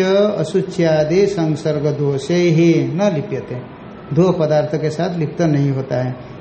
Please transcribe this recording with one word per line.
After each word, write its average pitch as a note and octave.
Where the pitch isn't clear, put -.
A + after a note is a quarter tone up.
अशुच्यादि E3
संसर्ग D3+
दोषे C#3+
ही E3+
न E3
लिप्यते, C3
दो E3
पदार्थ D3+
के D3+
साथ F3
लिप्त D3+
नहीं C#3+
होता C3
है। B2+